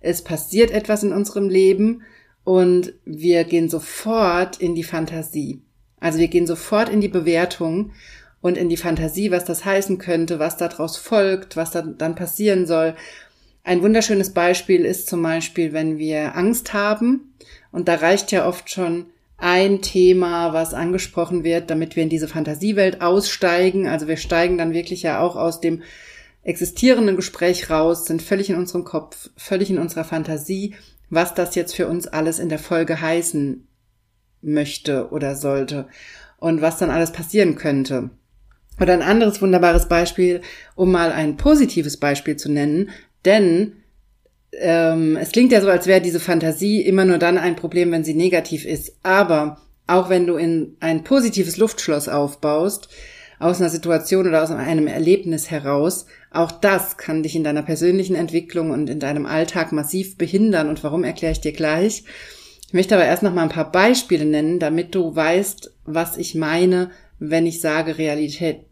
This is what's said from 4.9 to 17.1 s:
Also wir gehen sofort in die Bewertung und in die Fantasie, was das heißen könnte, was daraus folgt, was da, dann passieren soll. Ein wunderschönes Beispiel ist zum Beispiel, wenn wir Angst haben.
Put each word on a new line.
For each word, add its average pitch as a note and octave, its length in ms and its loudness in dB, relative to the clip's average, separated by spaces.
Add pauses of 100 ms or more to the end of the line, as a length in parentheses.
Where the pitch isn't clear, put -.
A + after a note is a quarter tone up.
Also D#3+ 180 -2
wir E3 100 4
gehen E3+ 200 2
sofort G#3 400 0
in G#3+ 120 0
die G3+ 80 0
Bewertung F3 840 -2 (480)
und F3+ 180 0
in F3 100 0
die E3+ 80 0
Fantasie, E3 540 -2
was F3+ 140 0
das E3 200 -6
heißen G3 340 0
könnte, E3 420 -2
was D#3+ 160 -4
daraus E3 400 -6
folgt, G3 600 0
was E3 140 -4
da, E3+ 120 -4
dann D#3+ 340 -6
passieren F#3 500 0
soll. D#3+ 300 0 (680)
Ein F3+ 180 0
wunderschönes G#3+ 480 2
Beispiel F3+ 540 2
ist - 240 -4
zum E3+ 140 -2
Beispiel, D#3+ 500 -2
wenn D#3 240 -2
wir D3+ 400 -4
Angst G#3+ 360 -2
haben. G#3+ 600 0 (360)